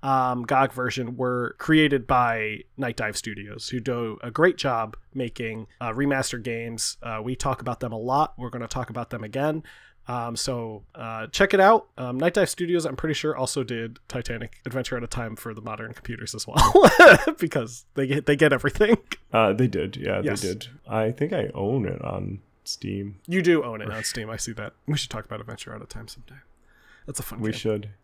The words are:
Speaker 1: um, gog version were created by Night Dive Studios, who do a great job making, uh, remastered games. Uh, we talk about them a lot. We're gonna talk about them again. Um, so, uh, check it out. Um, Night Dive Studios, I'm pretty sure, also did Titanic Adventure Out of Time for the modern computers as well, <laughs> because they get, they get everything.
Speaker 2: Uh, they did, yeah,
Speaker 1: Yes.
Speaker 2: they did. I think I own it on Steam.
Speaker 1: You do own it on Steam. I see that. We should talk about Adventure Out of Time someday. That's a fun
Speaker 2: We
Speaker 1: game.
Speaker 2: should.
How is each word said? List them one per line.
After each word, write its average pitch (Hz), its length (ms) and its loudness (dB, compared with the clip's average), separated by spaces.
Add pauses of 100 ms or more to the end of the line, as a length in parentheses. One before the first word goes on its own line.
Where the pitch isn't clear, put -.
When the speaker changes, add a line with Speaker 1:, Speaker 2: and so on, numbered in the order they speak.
Speaker 1:
um, 127 420 0
gog 135 300 2
version 123 420 -6
were 123 440 -4
created 147 480 4
by 113 540 0 (140)
Night 123 220 -6
Dive 107 180 -4
Studios, 104 540 -10
who 127 100 -6
do 117 440 -4
a 120 80 -10
great 165 260 4
job 113 400 -2 (160)
making, 113 540 -8 (120)
uh, 120 120 -6
remastered 135 500 -2
games. 117 640 -6
Uh, 110 200 -8
we 127 120 -4
talk 131 260 -2
about 120 200 -6
them 117 120 -6
a 113 60 -8
lot. 135 360 0
We're 123 140 -10
gonna 120 180 -10
talk 127 220 -6
about 117 220 -8
them 110 120 -10
again. 147 400 -2 (440)
Um, 120 280 -6
so, 113 500 -6 (100)
uh, 113 320 -10
check - 260 2
it 196 60 4
out. 208 360 6
Um, 127 220 -6
Night 170 160 0
Dive 190 160 2
Studios, 175 340 -2
I'm 139 120 -6
pretty 156 180 -2
sure, 151 240 -2
also 131 260 -2
did 113 440 -8
Titanic 113 580 -8
Adventure 123 320 -6
Out 120 60 -6
of 117 80 -8
Time 113 240 -6
for 113 180 -12
the 107 80 -14
modern 110 320 -10
computers 120 400 -10
as - 140 -8
well, - 420 8 (180)
<laughs> 285 300 8
because 123 560 -4
they 139 140 -2
get, 139 180 -2
they 147 100 4
get 147 160 6
everything. 208 460 4 (340)
Speaker 2:
Uh, 110 220 6
they 123 140 4
did, 98 300 -2
yeah, 98 260 -2
Speaker 1:
Yes. 101 180 -2
Speaker 2:
they 101 60 -2
did. 101 200 -6 (200)
I 110 240 0
think 147 200 -2
I 156 220 -2
own 104 320 0
it 90 180 -4
on 95 360 -6 (240)
Steam. 98 640 -8
Speaker 1:
You 180 160 0
do 165 200 4
own 110 200 -8
it 107 80 -6
on 110 120 -8
Steam. 113 280 -8
I 113 60 -10
see 117 160 -8
that. 107 200 -10 (140)
We 147 100 0
should - 140 -6
talk 110 140 -8
about 110 160 -10
Adventure 113 340 -14
Out 107 80 -14
of - 60 -20
Time 110 180 -14
someday. - 340 -20 (640)
That's 117 140 -10
a 117 40 -8
fun 117 160 -12
Speaker 2:
We 110 120 -2
Speaker 1:
game. - 80 -4
Speaker 2:
should. 104 300 -2 (140)